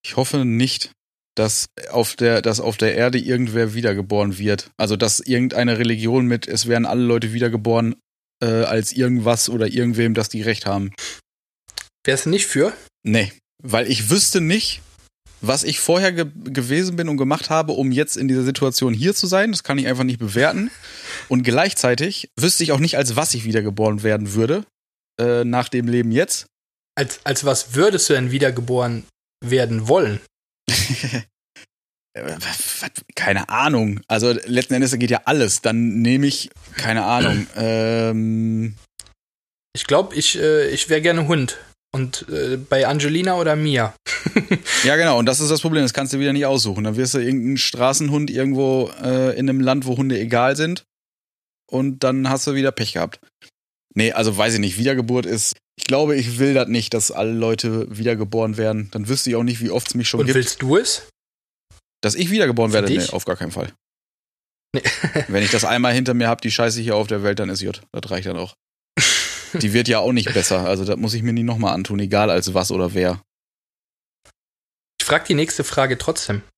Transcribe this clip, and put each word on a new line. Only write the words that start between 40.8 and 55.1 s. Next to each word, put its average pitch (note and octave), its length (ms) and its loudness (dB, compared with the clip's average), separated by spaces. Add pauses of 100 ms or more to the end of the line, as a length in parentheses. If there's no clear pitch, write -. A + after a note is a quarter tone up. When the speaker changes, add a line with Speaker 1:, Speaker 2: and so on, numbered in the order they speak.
Speaker 2:
wär D#3 140 2
gerne E3 260 2
Hund. D3 300 0 (360)
Und, C3 360 -6
äh, C3 260 -2
bei C3+ 300 0
Angelina D3+ 520 0
oder D#3+ 180 2
Mia. C3+ 380 0 (400)
<laughs> - 500 0
Speaker 1:
Ja, C3+ 120 4
genau. D#3 220 4
Und A#2 80 4
das B2+ 120 2
ist D3+ 120 0
das D#3 100 2
Problem. D#3 220 2
Das B2 100 0
kannst C#3 220 -4
du C#3 40 -2
wieder C#3 140 0
nicht C#3+ 140 0
aussuchen. A2+ 380 0
Dann G#2+ 120 -2
wirst B2+ 180 0
du C#3+ 40 0
irgendein B2+ 400 0
Straßenhund C#3+ 720 0
irgendwo, C3 600 0 (120)
äh, C3 360 0
in C3+ 100 0
einem C3+ 120 2
Land, C3 260 2
wo B2+ 120 0
Hunde C3 200 0
egal A#2+ 380 2
sind. D#3+ 280 -4 (840)
Und C3 340 -2
dann C3 260 2
hast C3+ 160 0
du C#3+ 80 -2
wieder C3+ 180 2
Pech - 220 -4
gehabt. - 260 -4 (720)
Nee, A2 180 2
also A2 240 0
weiß G#2+ 180 2
ich A2 60 0
nicht. G2 180 -2
Wiedergeburt B2 480 0